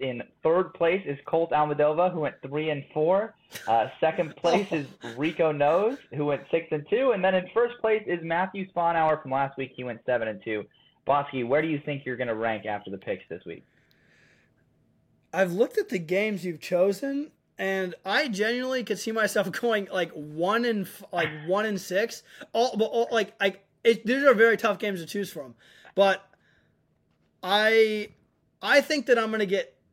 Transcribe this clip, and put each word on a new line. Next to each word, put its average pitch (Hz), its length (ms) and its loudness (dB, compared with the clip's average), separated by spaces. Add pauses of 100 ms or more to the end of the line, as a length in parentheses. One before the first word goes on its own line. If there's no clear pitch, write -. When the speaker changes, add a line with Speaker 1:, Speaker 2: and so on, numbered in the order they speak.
Speaker 1:
in 123 200 -6 (220)
third 170 300 2
place 175 320 0
is 139 200 -6
Colt 165 260 0
Almodovar, 151 600 2
who 165 80 -6
went 143 220 -4
three 151 300 -4
and 143 120 -6 (100)
four. 190 400 0 (340)
Uh, 113 200 2 (140)
second 160 340 0
Speaker 2:
<laughs> - 20 -20
Speaker 1:
place 180 340 0
is 151 140 -2 (320)
Rico 160 340 0
Nose, 170 460 2 (160)
who 147 120 -2
went 143 260 -2
six 165 200 0
and 151 180 -4
two, 254 220 2
and 196 120 0
then 190 120 2
in 180 180 -2
first 240 260 0
place 220 260 2
is 170 160 -2
Matthew 185 500 -4
Sponhour 165 500 2
from 131 100 -8
last 135 260 -2
week. 131 180 -6
He 127 100 -10
went 113 200 -8
seven 117 220 0
and 101 160 -8
two. 107 220 -4 (420)
Bosky, 135 400 0
where 143 140 2
do 160 60 0
you 147 180 -2
think 143 200 -8
you're 127 120 -6
gonna 117 180 -2
rank 110 300 -4
after 104 260 -8
the 98 60 -10
picks 95 320 -8
this 85 160 -12
week? 85 180 -14 (1700)
Speaker 2:
I've 180 200 2
looked 233 240 2
at - 120 -2
the 214 100 -2
games 185 440 0
you've 170 160 -6
chosen, 202 720 0 (260)
and 190 460 -2
I 247 240 0
genuinely 247 560 -2
could 190 160 -4
see 220 140 -6
myself 208 380 0
<laughs> - 100 -6
going, 214 280 0
like, 180 220 -2
one 170 540 -2
and 214 200 -2
f-, - 180 -18 (100)
like, 165 160 0 (180)
one 202 180 0
and 202 140 -2
six. 202 440 -4 (280)
All, 240 240 0
but 214 100 2
all, 233 240 0
like, 220 300 0
I, 196 160 0 (300)
it, 233 200 4
these 262 180 2
are 269 100 8
very 220 240 6
tough 208 220 0
games 196 200 -4
to 160 60 -10
choose 190 260 -6
from. 131 240 -14 (380)
But 190 340 2 (1160)
I, 214 640 4 (520)
I 262 200 6
think 302 240 -2
that 240 140 4
I'm 220 100 0
gonna 214 160 0
get 185 300 -2 (180)